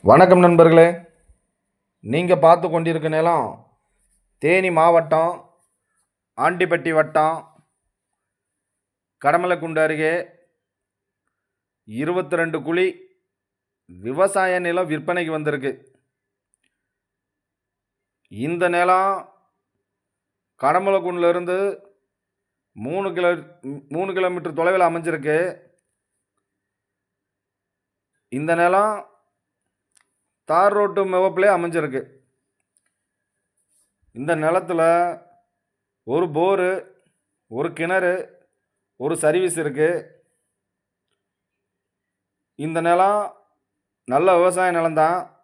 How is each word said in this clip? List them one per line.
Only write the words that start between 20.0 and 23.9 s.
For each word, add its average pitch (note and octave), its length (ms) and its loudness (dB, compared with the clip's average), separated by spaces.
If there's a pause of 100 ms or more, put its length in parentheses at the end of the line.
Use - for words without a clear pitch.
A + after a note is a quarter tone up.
கடமலைக்குண்டுல F3 680 0
இருந்து F3 300 -2 (1120)
மூணு E3 360 -8
கிலோ-, E3 800 -6
மூணு F#3 240 -6